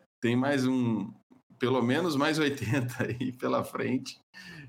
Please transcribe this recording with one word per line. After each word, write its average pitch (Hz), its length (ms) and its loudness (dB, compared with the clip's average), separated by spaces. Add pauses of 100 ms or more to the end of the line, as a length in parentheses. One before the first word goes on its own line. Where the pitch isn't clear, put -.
(200)
tem 120 160 2
mais 131 300 2
um, 117 480 0 (460)
pelo 123 240 2
menos 147 320 2
mais 151 240 2
oitenta 131 640 0
aí 123 280 -4
pela 127 320 0
frente. 123 560 -4 (480)